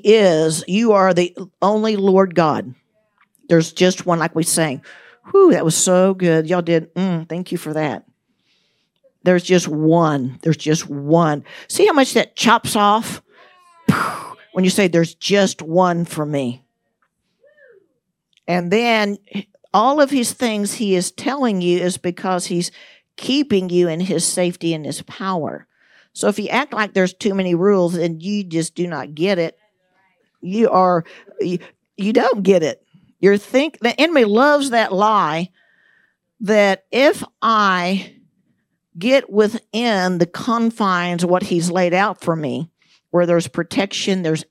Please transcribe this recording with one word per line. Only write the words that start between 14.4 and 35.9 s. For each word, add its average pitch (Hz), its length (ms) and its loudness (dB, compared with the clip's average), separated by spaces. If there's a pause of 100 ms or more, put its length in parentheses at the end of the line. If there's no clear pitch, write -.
When 185 120 -2
you 185 60 4
say, 196 180 2
"There's 165 280 0
just 190 480 0
one 170 420 0
for 151 220 -8
me." 139 360 -6 (1800)
And 175 240 -4
then 214 460 0 (560)
all 254 260 2
of 277 120 2
his 247 220 -2
things 208 420 -4
he 196 200 0
is 180 160 -2
telling 240 500 -2
you 175 180 0
is 180 180 -2
because 180 480 -4
he's 175 240 -4 (460)
keeping 214 560 -2
you 175 160 2
in 165 140 -4
his 185 220 -2
safety 175 520 -2
and 156 100 -10
his 139 160 -10
power. 165 640 -8 (480)
So - 160 -2
if 208 100 -4
you 202 80 -6
act 269 240 -4
like 214 220 -6
there's 185 200 0
too 196 200 -4
many 185 220 -2
rules 180 400 2
and 165 280 -4
you 208 220 -6
just 165 280 -6
do 175 140 -4
not 147 280 -10
get 185 220 -2
it, 165 220 -6 (800)
you 202 300 0
are, 180 340 2 (380)
you, 180 180 -4 (380)
you 208 160 -4
don't 240 280 2
get 185 220 4
it. 127 220 -6 (340)
You're 202 160 4
think-, 269 440 -2
the 226 200 -2
enemy 302 240 4
loves 269 460 4
that 226 240 0
lie 185 560 0 (880)